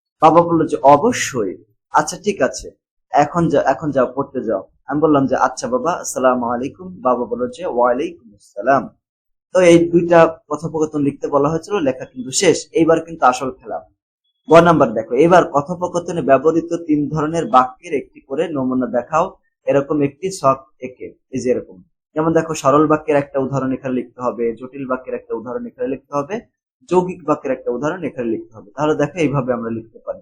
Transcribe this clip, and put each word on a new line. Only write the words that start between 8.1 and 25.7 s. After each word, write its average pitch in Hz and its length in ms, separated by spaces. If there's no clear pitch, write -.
আসসালাম।" 117 500
তো 180 60
এই 170 160
দুইটা 170 300
কথোপকথন 151 540
লিখতে 143 260
বলা 143 220
হয়েছিল, 165 300
লেখা 135 260
কিন্তু 127 260
শেষ। 170 260
এইবার 165 300
কিন্তু 165 240
আসল 131 260
খেলা। 104 260
গ 151 120
নাম্বার 156 320
দেখো, 110 200
"এবার 165 380
কথোপকথনে 175 720
ব্যবহৃত 156 520
তিন 156 260
ধরনের 156 360
বাক্যের 127 480
একটি - 260
করে 139 280
নমুনা 127 400
দেখাও, 123 380
এরকম 143 340
একটি 139 300
ছক 135 280
এঁকে।" 127 280
এই 131 80
যে 113 100
এরকম, 101 280
যেমন 160 180
দেখো, 160 200
সরল 147 340
বাক্যের - 280
একটা 139 240
উদাহরণ 131 320
এখানে 131 220
লিখতে - 280
হবে, 117 220
জটিল 131 340
বাক্যের 123 280
একটা 117 200
উদাহরণ 120 300
এখানে 123 220